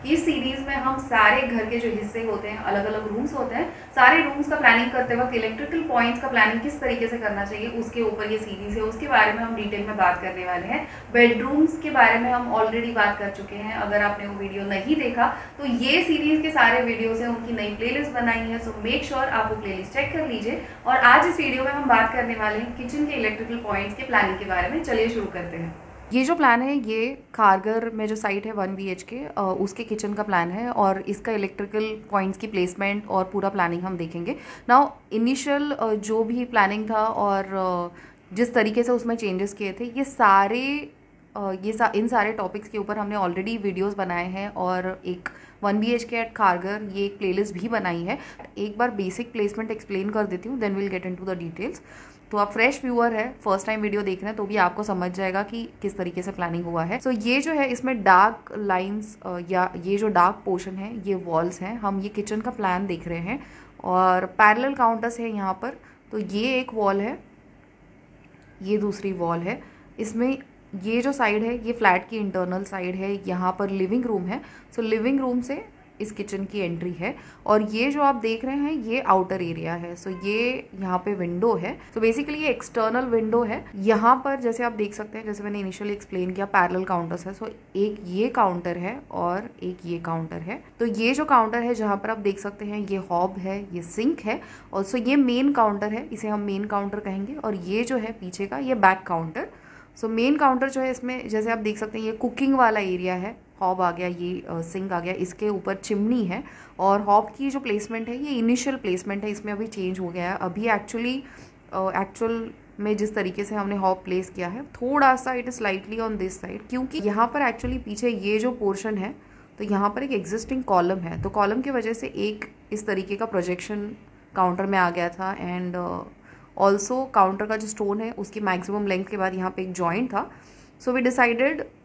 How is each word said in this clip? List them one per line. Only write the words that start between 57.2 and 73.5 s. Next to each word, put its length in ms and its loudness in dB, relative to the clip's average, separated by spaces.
ये 200 2
जो 100 -2
है, 180 2
इसमें 340 -2
dark 540 6
lines, 680 -2
अ, 140 -6
या 280 2
ये 200 0
जो 100 0
dark 380 4
portion 260 -2
है, 360 -8
ये 80 0
walls 460 0
हैं। 160 -6
हम 220 -2
ये 100 -6
kitchen 320 -4
का 100 -4
plan 360 -2
देख 200 -6
रहे 100 -4
हैं 260 -6
और 420 4
parallel 480 4
counters 460 2
है 100 -4
यहाँ 240 -2
पर। 260 -8
तो 60 -4
ये 420 -2
एक 140 -6
wall 280 2
है, 220 -4
ये 160 0
दूसरी 360 -2
wall 260 0
है। 220 -4
इसमें 380 0
ये 180 2
जो 100 0
side 320 2
है, 240 -2
ये 60 0
flat 360 4
की 80 -6
इंटरनल 460 -2
side 320 -6
है, 340 -4
यहाँ 300 0